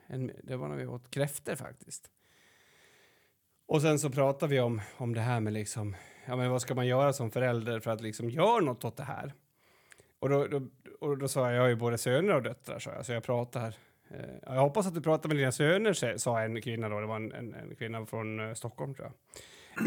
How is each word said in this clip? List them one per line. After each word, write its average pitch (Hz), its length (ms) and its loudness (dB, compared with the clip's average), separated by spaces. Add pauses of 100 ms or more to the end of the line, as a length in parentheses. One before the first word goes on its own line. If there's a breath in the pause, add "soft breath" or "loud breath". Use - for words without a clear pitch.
En, 131 260 -6 (100)
det 131 140 -8
var 139 120 -6
när 147 80 -6
vi 127 100 -8
åt 123 240 -12
kräftor 143 440 -4
faktiskt. - 560 -14 (1600 soft breath)
Och 151 140 4
sen 156 160 4
så 147 120 -2
pratade 139 440 2
vi 131 60 6
om, 120 200 2 (160 loud breath)
om 120 180 -2
det 110 60 0
här 117 200 2
med 107 120 0
liksom, 104 440 -6 (300 loud breath)
ja, 127 100 -4
men 127 140 2
vad 127 120 2
ska 131 120 -4
man 123 120 2
göra 131 260 6
som 120 180 -2
förälder 117 500 0
för 117 100 -4
att 110 100 -2
liksom 113 300 -4
göra 202 300 4
något 127 240 0
åt 117 120 -6
det - 60 -10
här? - 320 -8 (840 soft breath)
Och 131 100 -2
då, 139 180 4
då, 139 160 -2 (380)
och 143 180 -2
då 135 100 -2
sa 127 180 2
jag, 120 100 2
"Jag 123 60 6
har 127 60 8
ju 120 80 4
både 117 220 0
söner 165 360 2
och 131 80 4
döttrar", - 360 -8
sa 113 140 -10
jag. 110 140 -10
"Så 120 60 -6
jag 117 100 -2
pratar, 120 440 0 (420 soft breath)
eh, - 80 -14 (260)
ja, 127 120 -8
jag 131 60 4
hoppas 143 260 4
att 175 80 -4
du 165 60 -2
pratar 156 280 2
med 151 100 4
dina 131 140 4
söner", 185 400 4
sa, 120 260 0
sa 117 220 2
en 110 220 -2
kvinna 113 260 -2
då. 104 120 -2
Det 107 60 -4
var 110 100 -4
en, 107 160 -6
en, 117 220 -10
en - 220 -12
kvinna 110 300 -6
från, 110 340 -4
eh, 110 140 -6
Stockholm, 139 400 -8
tror - 120 -14
jag. 127 80 -14 (720 loud breath)